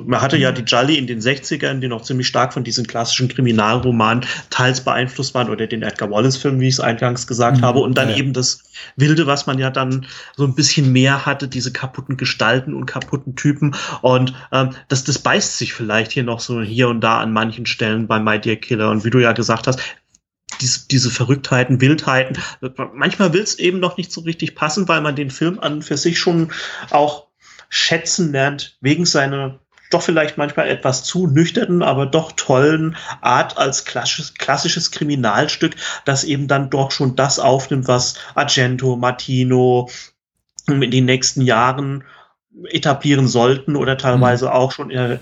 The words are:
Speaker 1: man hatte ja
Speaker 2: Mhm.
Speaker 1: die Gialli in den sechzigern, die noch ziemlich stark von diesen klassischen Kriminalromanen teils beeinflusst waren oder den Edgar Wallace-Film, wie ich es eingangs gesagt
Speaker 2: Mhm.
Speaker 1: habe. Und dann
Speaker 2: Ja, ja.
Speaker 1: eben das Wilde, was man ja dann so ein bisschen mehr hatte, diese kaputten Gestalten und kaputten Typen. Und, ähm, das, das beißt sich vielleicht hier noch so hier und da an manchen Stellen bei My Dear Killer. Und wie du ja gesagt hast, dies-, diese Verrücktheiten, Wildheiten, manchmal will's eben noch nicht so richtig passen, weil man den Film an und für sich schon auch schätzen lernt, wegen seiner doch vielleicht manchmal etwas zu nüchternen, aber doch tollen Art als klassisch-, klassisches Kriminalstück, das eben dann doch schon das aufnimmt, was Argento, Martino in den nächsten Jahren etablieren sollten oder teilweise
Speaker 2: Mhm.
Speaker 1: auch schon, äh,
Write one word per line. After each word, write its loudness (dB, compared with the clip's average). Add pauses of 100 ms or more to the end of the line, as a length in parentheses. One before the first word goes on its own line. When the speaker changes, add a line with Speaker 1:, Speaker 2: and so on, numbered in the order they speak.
Speaker 1:
man 2
hatte 2
ja 2
Speaker 2:
Mhm. -2
Speaker 1:
die -6
Gialli 2
in -2
den -8
sechzigern, -2
die -4
noch -6
ziemlich -2
stark 0
von -4
diesen -4
klassischen -2
Kriminalromanen 2 (240)
teils 0
beeinflusst -4
waren -2
oder -4
den -6
Edgar -6
Wallace-Film, 2
wie 2
ich 2
es -2
eingangs -2
gesagt 2
Speaker 2:
Mhm. 4
Speaker 1:
habe. 4
Und 2
dann 2
Speaker 2:
Ja, 0
ja. 0
Speaker 1:
eben -2
das -2 (340)
Wilde, 4
was 0
man -2
ja 0
dann -2 (280)
so 0
ein 0
bisschen 2
mehr 4
hatte, -2
diese -6
kaputten -8
Gestalten 0
und -6
kaputten -8
Typen. 0 (260)
Und, 4 (180)
ähm, 0 (180)
das, -2
das -2
beißt 0
sich -6
vielleicht -2
hier -2
noch -4
so -4
hier 2
und 0
da 4
an -2
manchen -2
Stellen -2
bei 0
My 2
Dear 0
Killer. 0
Und 0
wie 0
du 4
ja 6
gesagt 0
hast, 0 (840)
dies-, -4
diese 2
Verrücktheiten, 2
Wildheiten, 2 (560)
manchmal 0
will's 0
eben 0
noch -2
nicht -8
so -12
richtig -6
passen, -2
weil 2
man -2
den -4
Film -2
an -4
und -6
für -4
sich 0
schon 0 (380)
auch 0 (480)
schätzen 0
lernt, -2
wegen 2
seiner 0 (320)
doch 2
vielleicht 0
manchmal -2
etwas -2
zu -2
nüchternen, 2
aber 2
doch 0
tollen 2 (260)
Art 0
als -2
klassisch-, -6
klassisches -2
Kriminalstück, 0 (300)
das 0
eben -2
dann 0
doch 0
schon 0
das 0
aufnimmt, 0
was 2 (180)
Argento, 0
Martino 2 (800)
in 2
den 2
nächsten 0
Jahren 0 (600)
etablieren 2
sollten 2
oder 0
teilweise 2
Speaker 2:
Mhm. -2
Speaker 1:
auch 2
schon, -10
äh, -2